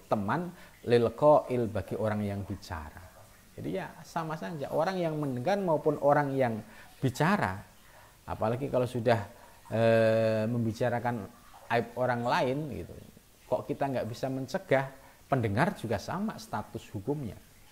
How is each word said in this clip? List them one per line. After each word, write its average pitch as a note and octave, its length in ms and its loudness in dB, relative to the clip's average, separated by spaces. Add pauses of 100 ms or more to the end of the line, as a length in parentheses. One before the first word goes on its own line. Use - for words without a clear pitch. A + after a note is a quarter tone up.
teman, B2+ 480 -2 (320)
lil A#2+ 320 6
qail, C#3+ 480 4
bagi G#2 320 -4
orang G#2 240 0
yang G2 240 -4
bicara. E2+ 560 -10 (560)
Jadi - 160 -8
ya, F3 160 -6 (160)
sama D#3+ 320 -6
saja, E3 320 -8
orang F3+ 320 0
yang D#3+ 160 0
mendengar C#3+ 480 0
maupun D3+ 400 2
orang C#3+ 320 4
yang A#2+ 240 2 (400)
bicara, C#3 560 2 (720)
apalagi A#2 400 -2
kalau B2+ 160 2
sudah, A#2 400 2 (480)
eh, A2+ 720 4
membicarakan A#2 800 0 (460)
aib A#2 260 0
orang B2 280 0
lain C3+ 340 0 (260)
gitu, - 100 -14 (540)
kok A#2+ 200 -2
kita D3 200 -4
nggak A#2+ 200 -2
bisa A2+ 200 -6
mencegah? C3 600 -2 (400)
Pendengar A#2+ 480 2
juga G#2 240 -4
sama F#3+ 400 -6
status - 480 -10
hukumnya B2+ 480 -6 (360)